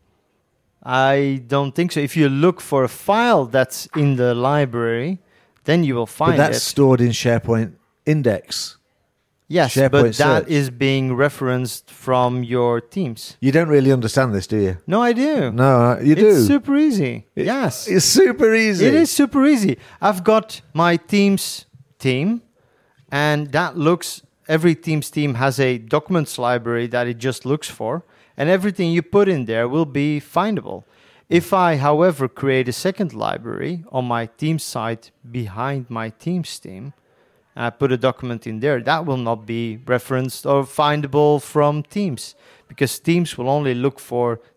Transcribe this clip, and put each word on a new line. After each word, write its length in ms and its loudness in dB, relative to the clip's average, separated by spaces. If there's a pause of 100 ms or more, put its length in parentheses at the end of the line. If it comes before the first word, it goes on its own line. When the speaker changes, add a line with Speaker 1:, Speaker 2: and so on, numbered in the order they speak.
(840)
Speaker 1:
I 640 0
don't 260 -2
think 180 -2
so. 80 -2
If 160 -4
you 140 4
look 320 0
for 240 0
a 40 -4
file 560 0
that's 500 -2
in 220 2
the 180 2
library, 840 -2 (460)
then 180 2
you 120 0
will 100 -2
find 320 0
Speaker 2:
But 0 -
that's 200 2
Speaker 1:
it. 40 -4
Speaker 2:
stored 400 4
in 80 4
SharePoint 640 0 (320)
index. 720 -2 (680)
Speaker 1:
Yes, 280 0
Speaker 2:
SharePoint 160 4
Speaker 1:
but 260 4
that 260 4
Speaker 2:
search. 80 -10
Speaker 1:
is 200 0
being 440 0
referenced 720 -2
from 540 0
your 380 0
Teams. 580 -8
Speaker 2:
You 120 0
don't 160 2
really 240 4
understand 420 0
this, 140 -4
do 100 -2
you? 200 0 (100)
Speaker 1:
No, 140 0
I 120 2
do. 380 0
Speaker 2:
No, 300 4 (100)
uh, 100 0
you 120 4
Speaker 1:
It's 80 4
Speaker 2:
do. 240 6
Speaker 1:
super 320 2
easy. 480 0 (100)
Speaker 2:
It, 120 -2
Speaker 1:
Yes. 400 -4
Speaker 2:
it's 180 2
super 500 4
easy. 320 2
Speaker 1:
It 80 4
is 160 4
super 340 2
easy. 320 2 (240)
I've 220 0
got 380 0 (120)
my 240 2
Teams 680 0 (340)
team, 420 -2 (680)
and 400 0
that 260 -2
looks, 440 -2 (260)
every 280 2
Teams 360 -4
team 240 -2
has 240 -2
a 200 2
documents 600 -4
library 480 -2
that 200 -2
it 120 -8
just 260 -6
looks 240 -4
for, 340 -8 (340)
and 120 -2
everything 420 0
you 120 0
put 260 2
in 160 0
there 240 -2
will 160 0
be 340 -4
findable. 640 -4 (460)
If 240 2
I, 240 2
however, 500 2
create 400 0
a 60 -6
second 400 -4
library 800 -6
on 140 -4
my 200 -4
Teams 380 -4
site 480 -8 (200)
behind 580 -8
my 200 -8
Teams 500 -8
team, 340 -18 (640)
and 100 -6
I 20 -2
put 240 -2
a 40 -2
document 480 -4
in 140 -8
there, 220 -2
that 240 -2
will 100 -4
not 300 -6
be 420 -8
referenced 580 -4
or 180 2
findable 800 0
from 420 0
Teams, 520 -6 (320)
because 320 -4
Teams 380 -2
will 120 -4
only 240 0
look 240 -4
for 440 -4 (160)